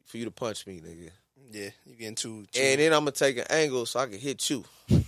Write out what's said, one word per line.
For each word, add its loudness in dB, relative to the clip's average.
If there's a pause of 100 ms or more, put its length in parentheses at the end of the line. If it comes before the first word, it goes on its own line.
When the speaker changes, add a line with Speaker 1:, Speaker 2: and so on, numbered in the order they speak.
Speaker 1:
for -16
you -6
to -8
punch -8
me, -14
nigga. -18 (400)
Speaker 2:
Yeah, -10 (160)
you -20
getting -10
too, -10
too 0
Speaker 1:
And 6
then 6
I'ma 4
take 2
an -4
angle 2
so -4
I 0
can -10
hit -4
you -4 (240)
<laughs> 6